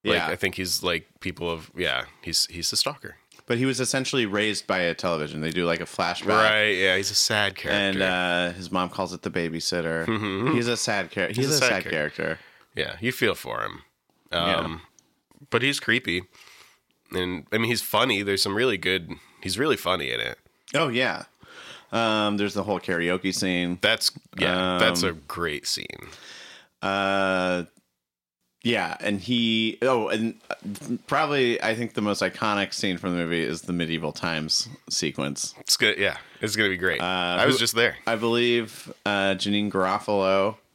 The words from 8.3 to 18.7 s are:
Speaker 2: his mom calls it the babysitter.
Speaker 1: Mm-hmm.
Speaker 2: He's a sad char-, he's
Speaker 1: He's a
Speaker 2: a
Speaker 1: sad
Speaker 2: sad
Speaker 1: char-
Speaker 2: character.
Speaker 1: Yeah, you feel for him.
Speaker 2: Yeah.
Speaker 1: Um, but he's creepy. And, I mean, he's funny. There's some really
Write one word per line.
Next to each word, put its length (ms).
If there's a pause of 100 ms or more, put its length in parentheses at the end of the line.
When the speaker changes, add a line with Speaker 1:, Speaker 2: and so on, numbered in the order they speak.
Speaker 2:
his 140
mom 180
calls 240
it 80
the 100
babysitter. 760
Speaker 1:
Mm-hmm. 480
Speaker 2:
He's 140
a 100
sad 320
char-, 180
he's 80
Speaker 1:
He's 140
a 40
Speaker 2:
a 40
Speaker 1:
sad 100
Speaker 2:
sad 140
Speaker 1:
char- 100
Speaker 2:
character. 460 (360)
Speaker 1:
Yeah, 280
you 100
feel 220
for 280
him. 200 (500)
Speaker 2:
Yeah. 240
Speaker 1:
Um, 240 (680)
but 100
he's 200
creepy. 420 (880)
And, 400
I 60
mean, 100
he's 140
funny. 400
There's 200
some 120
really 240